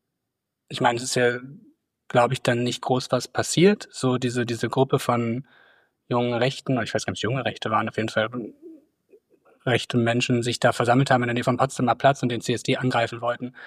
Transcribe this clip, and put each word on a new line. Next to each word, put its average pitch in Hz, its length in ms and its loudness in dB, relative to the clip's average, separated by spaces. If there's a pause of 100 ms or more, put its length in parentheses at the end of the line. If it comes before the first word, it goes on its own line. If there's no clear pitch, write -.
(680)
ich 135 120 -6
meine, 120 160 2
es 120 60 -8
ist 131 120 -4
ja, 123 240 2 (680)
glaub 123 240 2
ich, 131 100 -4
dann 120 220 0
nicht 120 180 -4
groß 127 300 -2
was 123 160 0
passiert. 185 640 2
So 127 260 0
diese, 123 280 -2
diese 117 240 -4
Gruppe 131 280 2
von 120 480 -2 (600)
jungen 123 260 0
Rechten, 127 480 -2
ich 110 120 -6
weiß - 120 -2
gar 139 60 -4
nicht, - 120 -6
junge 120 220 -2
Rechte - 240 -4
waren, 110 200 0
auf - 80 -12
jeden 110 120 0
Fall 110 200 0 (1400)
rechte 123 320 0
Menschen 120 460 2
sich 120 160 -4
da 120 140 4
versammelt 123 380 4
haben 123 120 4
in 120 40 -2
der 120 60 -2
Nähe 123 120 -2
vom 127 100 2
Potsdamer 123 400 0
Platz 139 280 4
und 120 60 2
den 117 120 -4
C 127 120 -2
S 110 100 -4
D 127 140 0
angreifen 120 440 0
wollten. 120 340 -4 (120)